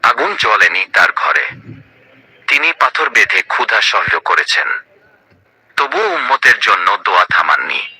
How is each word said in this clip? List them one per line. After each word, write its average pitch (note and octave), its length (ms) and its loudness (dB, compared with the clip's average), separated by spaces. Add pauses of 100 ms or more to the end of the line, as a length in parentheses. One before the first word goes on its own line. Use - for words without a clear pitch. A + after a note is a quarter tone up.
আগুন B2 320 0
জ্বলেনি G#2 580 2
তার F2+ 220 4
ঘরে। - 340 -2 (960)
তিনি D#3 260 0
পাথর C#3+ 360 0
বেঁধে - 320 0
ক্ষুধা - 400 -2
সহ্য - 380 0
করেছেন। - 480 0 (1080)
তবুও G3+ 320 0
উম্মতের - 500 0
জন্য F#2+ 380 0
দোয়া F2+ 340 2
থামাননি। D#2 560 -2 (120)